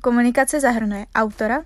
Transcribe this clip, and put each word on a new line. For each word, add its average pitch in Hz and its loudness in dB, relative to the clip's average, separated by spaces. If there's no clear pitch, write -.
Komunikace 247 2
zahrnuje 220 -2
autora, 220 -2